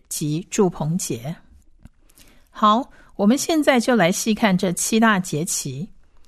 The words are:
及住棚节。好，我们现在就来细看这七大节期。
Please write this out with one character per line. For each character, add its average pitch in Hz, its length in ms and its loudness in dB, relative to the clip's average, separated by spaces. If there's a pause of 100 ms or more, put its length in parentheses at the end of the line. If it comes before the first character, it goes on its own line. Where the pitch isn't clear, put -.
及 151 420 -4
住 196 180 2
棚 160 300 -4
节。 135 360 -8 (1160)
好， 220 400 0 (240)
我 196 100 -2
们 233 140 4
现 320 240 0
在 285 160 4
就 247 160 2
来 180 160 4
细 208 240 -2
看 202 220 2
这 180 160 0
七 - 260 -2
大 220 220 4
节 160 240 -4
期。 147 440 -8 (400)